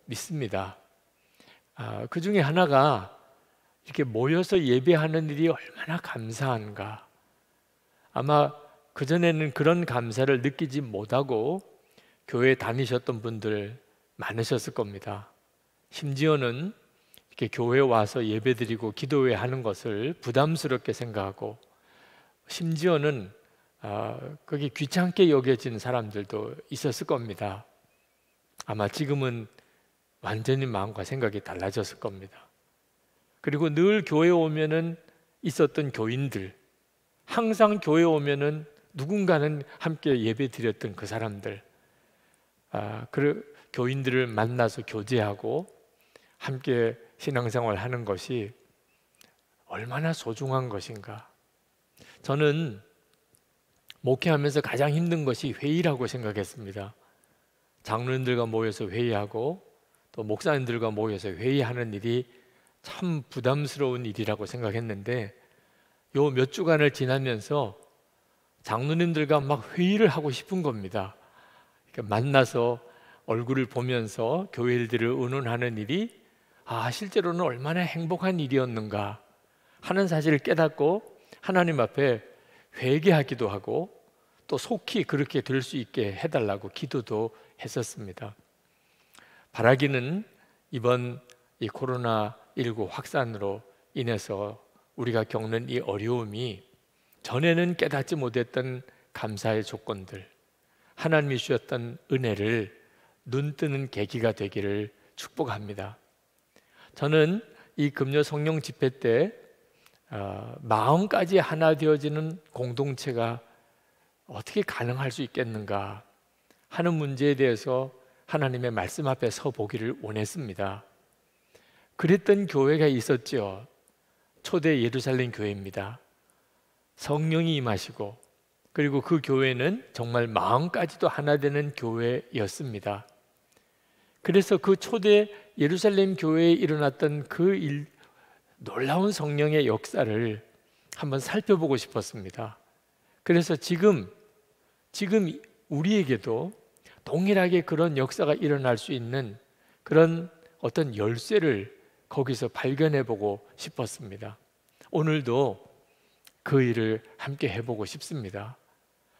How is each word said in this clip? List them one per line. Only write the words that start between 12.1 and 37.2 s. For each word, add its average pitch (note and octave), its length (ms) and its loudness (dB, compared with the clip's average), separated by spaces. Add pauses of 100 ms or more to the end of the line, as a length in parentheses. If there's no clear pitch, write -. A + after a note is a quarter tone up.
교회 B2+ 280 6
다니셨던 A#2+ 640 -2
분들 G#2+ 560 -6 (380)
많으셨을 A#2 580 -4
겁니다. G2+ 600 -8 (560)
심지어는 C#3+ 840 0 (560)
이렇게 - 240 -4
교회 B2 300 2
와서 A#2 440 2
예배드리고 A2 640 0
기도회 C3 420 2
하는 B2 300 -2
것을 A2 580 -4
부담스럽게 C3 720 0
생각하고, G#2+ 640 -6 (920)
심지어는, D3+ 840 0 (480)
아, A2 360 -6 (280)
그게 C#3+ 240 -4
귀찮게 F3+ 600 4
여겨진 B2+ 480 2
사람들도 G#2+ 800 -6 (140)
있었을 C#3+ 360 -4
겁니다. G#2+ 600 -4 (1000)
아마 G#2+ 220 -2
지금은 C3 600 -2 (720)
완전히 A2 440 0
마음과 G#2 380 -4
생각이 A2 380 -2
달라졌을 F#2+ 580 -6
겁니다. G2 480 -12 (920)
그리고 D3+ 280 0
늘 F#3 360 4
교회 D#3+ 240 6
오면은 D#3+ 640 2 (460)
있었던 D3 500 2
교인들, A2+ 640 -4 (680)